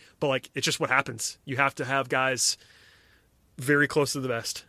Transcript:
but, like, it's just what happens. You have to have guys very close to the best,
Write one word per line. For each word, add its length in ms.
but, 80
like, 260
it's 100
just 160
what 80
happens. 560
You 140
have 160
to 100
have 240
guys 480
very 280
close 280
to 60
the 80
best, 400